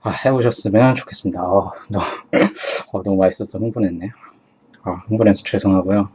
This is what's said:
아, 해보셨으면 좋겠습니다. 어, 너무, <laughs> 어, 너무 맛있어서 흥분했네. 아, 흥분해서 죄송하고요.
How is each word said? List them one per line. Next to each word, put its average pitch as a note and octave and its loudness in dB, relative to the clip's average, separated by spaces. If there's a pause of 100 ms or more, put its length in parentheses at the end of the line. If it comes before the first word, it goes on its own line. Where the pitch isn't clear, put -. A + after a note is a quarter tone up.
아, G#2+ -4
해보셨으면 A#2+ 2
좋겠습니다. - -8
어, F#2 2 (160)
너무, G2+ -4 (280)
<laughs> - -2
어, G2 -4
너무 G2 0
맛있어서 F#2+ 0
흥분했네. G2 -4 (720)
아, F#2+ -6 (160)
흥분해서 G#2+ 2
죄송하고요. G2 2